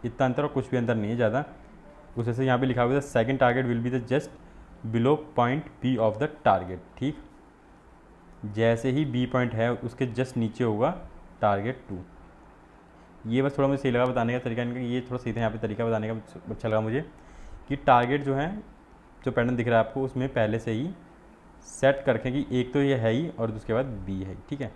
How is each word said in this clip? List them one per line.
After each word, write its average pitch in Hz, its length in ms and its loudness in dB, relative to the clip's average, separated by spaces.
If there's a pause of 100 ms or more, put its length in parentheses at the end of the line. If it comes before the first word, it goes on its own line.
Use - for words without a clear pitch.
इतना 120 220 -2
अंतर 127 160 0
और 147 60 0
कुछ 135 220 -4
भी 131 60 0
अंतर 120 180 0
नहीं 107 160 0
है 117 60 -2
ज़्यादा। 120 280 2 (680)
उस - 80 -6
वजह 117 140 0
से 127 140 0
यहाँ 127 120 4
पे 131 80 2
लिखा 123 160 2
हुआ 123 120 4
है, 143 60 4
"The 139 80 -10
second 127 320 2
target 127 260 4
will 117 160 0
be 123 100 -2
the 127 140 0
just 131 280 -2 (540)
below 117 260 4 (220)
point 127 320 0 (140)
B 127 180 2
of 107 180 2
the 143 100 0 (140)
target", 92 380 2 (180)
ठीक। 135 200 -4 (1300)
जैसे 113 440 2
ही 143 160 0
B 123 200 0
point 123 280 0
है 113 180 2
उसके 120 360 -4
just 123 280 -4
नीचे 113 280 0
होगा 113 260 2 (500)
target 107 480 0
two। 95 100 -8 (1300)
ये 120 160 2
बस 139 160 0
थोड़ा 139 100 4
मुझे 139 140 0
सही 135 80 2
लगा 120 160 2
बताने 120 260 0
का 123 80 -2
तरीका 120 220 -4
इनका, 120 180 -4
ये 123 200 -2
थोड़ा 123 160 -8
सही 117 160 -4
था 110 80 -4
यहाँ 110 120 0
पे 113 60 -8
तरीका 110 260 -2
बताने 110 240 0
का, 113 60 -4 (360)
अच्छा 110 180 -4
लगा 107 120 2
मुझे 113 240 -2 (640)
कि 139 100 -2
target 135 460 4
जो 135 100 0
है, 160 220 -2 (680)
जो 131 80 0
pattern 123 260 2
दिख 117 120 0
रहा 113 100 6
है 110 80 4
आपको, 135 180 -4
उसमें 131 260 -4
पहले 110 280 2
से 117 140 -4
ही 131 180 -2 (720)
set - 420 2
कर 127 100 2
रखें 123 200 -2
कि 143 180 -2
एक 127 200 0
तो 143 100 2
ये 139 140 4
है 113 160 2
ही 151 180 0
और 113 220 -4
उसके 107 220 -4
बाद 127 120 0
बी 95 360 -6
है, 95 140 -10 (120)
ठीक 143 120 -8
है। 120 160 -6